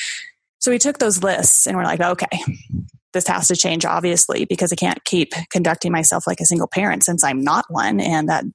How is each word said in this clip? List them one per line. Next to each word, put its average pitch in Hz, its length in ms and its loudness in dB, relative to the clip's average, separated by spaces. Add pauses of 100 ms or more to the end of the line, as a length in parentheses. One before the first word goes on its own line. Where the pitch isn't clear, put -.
(600)
so 254 100 0
we 240 80 2
took 277 200 0
those 208 240 0
lists - 440 4
and 196 100 -2
we're 180 80 0
like, 165 160 0
"Okay, 180 440 -2 (680)
this 180 140 0
has 180 220 0
to 180 80 2
change, 165 280 0
obviously, 170 600 0
because 180 280 -2
I 175 40 -4
can't - 280 -2
keep - 280 0 (180)
conducting 170 400 0
myself 170 360 2
like - 140 -2
a 170 60 2
single 165 220 0
parent 190 360 -2
since 165 200 2
I'm 135 180 0
not 156 260 2
one. 107 320 0
And 156 280 0
that 156 160 0 (100)